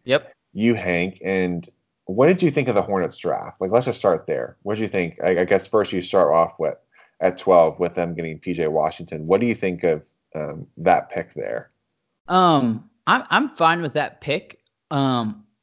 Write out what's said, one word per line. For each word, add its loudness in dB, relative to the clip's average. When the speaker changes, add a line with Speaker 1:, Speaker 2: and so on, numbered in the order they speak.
Speaker 1:
Yep. -2
Speaker 2:
you, 2
Hank. -4
And -2
what 2
did 2
you 2
think -2
of 0
the 4
Hornets -2
draft? -6
Like, -2
let's 2
just -4
start 0
there. -6
What -4
did -6
you -2
think? -4
I, 2
I 2
guess 0
first 0
you -2
start 2
off 0
with, -2
at 0
twelve 4
with -2
them -4
getting -8
P -6
J -2
Washington. -4
What 4
do 0
you 0
think -4
of, -2
um, -10
that 2
pick -8
there? -10
Speaker 1:
Um, 2
I'm, 0
I'm 0
fine 0
with -8
that -4
pick. -6
Um, -2